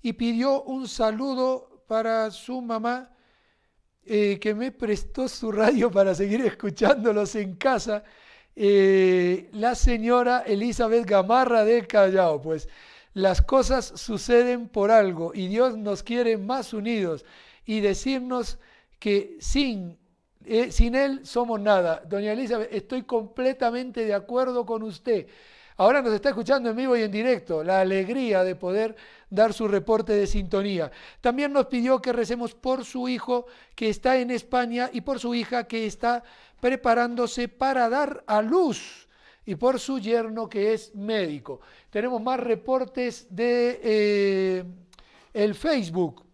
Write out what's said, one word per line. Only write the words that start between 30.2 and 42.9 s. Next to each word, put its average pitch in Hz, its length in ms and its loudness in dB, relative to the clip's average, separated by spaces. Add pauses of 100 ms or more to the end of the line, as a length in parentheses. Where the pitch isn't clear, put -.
sintonía. 196 640 -2 (300)
También 277 320 0
nos 277 140 2
pidió 254 340 0
que 247 120 -4
recemos 233 420 -4
por 262 300 -4
su 254 240 -8
hijo 247 380 -4 (280)
que 220 140 -2
está 254 300 2
en 247 120 -2
España 240 600 -2
y 247 80 -6
por 262 180 -6
su 240 160 -4
hija 240 320 -2
que 226 200 -6
está 240 360 -2 (380)
preparándose 240 880 0
para 262 400 0
dar 277 400 -2
a 214 120 2
luz 269 680 -2 (360)
y 190 120 -8
por 247 240 0
su 269 180 -6
yerno 226 500 -4
que 214 260 0
es 220 200 -10
médico. 175 640 -6 (300)
Tenemos 226 320 -4
más 254 160 -2
reportes 247 920 -4